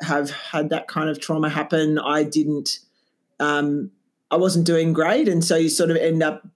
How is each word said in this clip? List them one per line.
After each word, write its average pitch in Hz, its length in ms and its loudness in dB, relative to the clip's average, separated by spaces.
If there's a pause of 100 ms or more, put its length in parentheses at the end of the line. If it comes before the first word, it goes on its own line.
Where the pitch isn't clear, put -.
have 147 280 -2
had 156 400 -6
that 160 160 -4
kind 156 240 -4
of 143 80 -6
trauma 156 300 -2
happen, 151 500 0
I 151 240 0
didn't, 147 560 -2 (640)
um, 147 500 -2 (400)
I 156 60 2
wasn't 175 300 2
doing 165 260 2
great. 202 360 2
And 170 160 2
so 170 120 2
you 165 120 4
sort 165 220 0
of 165 60 2
end 160 260 2
up 151 200 -2 (140)